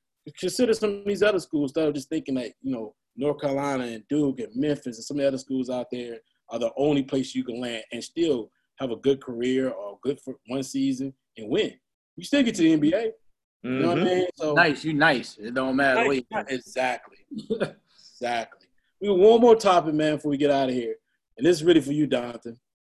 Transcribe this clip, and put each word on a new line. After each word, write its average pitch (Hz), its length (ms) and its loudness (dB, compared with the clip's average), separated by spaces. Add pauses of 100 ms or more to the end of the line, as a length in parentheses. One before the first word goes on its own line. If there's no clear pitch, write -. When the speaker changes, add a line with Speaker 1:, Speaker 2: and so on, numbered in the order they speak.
(380)
Speaker 1:
Consider 220 360 0
some 208 160 0 (100)
of 202 60 -18
these 196 160 0
other 208 180 4
schools 147 300 -2
instead 156 180 0
of 147 60 0
just 135 160 -8
thinking 147 240 -4
that, 123 260 -4
you 135 120 -6
know, 113 220 -8 (220)
North 143 240 -2
Carolina 139 440 -2
and 113 240 -10
Duke 139 320 0
and 107 140 -10
Memphis 135 440 -4
and 113 60 -16
some 143 120 -8
of 143 60 -2
the 139 60 2
other 135 100 0
schools 131 320 -6
out 123 200 -6
there 120 280 -10 (320)
are 117 80 -6
the 117 180 -2
only 143 260 2
place 131 320 -4
you 127 100 -4
can 120 160 -8
land 117 220 -8 (100)
and 117 120 -8
still 143 460 -2 (280)
have 131 120 -6
a 110 60 -4
good 135 260 0
career 127 480 -2
or 101 320 -12
good 135 180 -4
for 131 140 -14 (120)
one 135 160 -6
season 135 500 -4 (260)
and 110 100 -12
win. 220 240 -2 (440)
You - 80 -14
still 285 180 2
get 233 140 0
to 170 60 2
the 160 120 6
N 151 60 2
B 151 140 4
A. 226 100 -2 (580)
You 123 80 -8
know 131 180 0
what 170 100 2
I - 40 0
Speaker 2:
Mm-hmm. 180 60 2
Speaker 1:
mean? 180 180 2 (100)
So 151 180 -2
Speaker 3:
Nice, 151 300 2
you 160 100 -2
nice. 143 440 0
It 113 160 -12
don't 131 220 -2
matter 135 240 2
Speaker 1:
Nice, 135 60 0
Speaker 3:
what 139 100 0
you 127 140 -4
Speaker 1:
yeah, 208 140 -4
Speaker 3:
think. 131 160 -6
Speaker 1:
exactly. - 580 -6 (300)
Speaker 3:
<laughs> 208 260 -4 (460)
Speaker 1:
Exactly. 120 460 -6 (340)
We 202 80 -4
have 196 80 2
one 220 240 8
more 233 140 10
topic, 175 400 4
man, 151 220 2
before 147 160 -4
we 139 40 0
get 143 140 2
out 139 180 2
of 127 60 -2
here. 117 220 -4 (400)
And 127 100 -2
this 175 120 6
is 151 60 -8
really 165 160 6
for 135 120 -2
you, 147 160 0
Donathan. 120 480 -6 (300)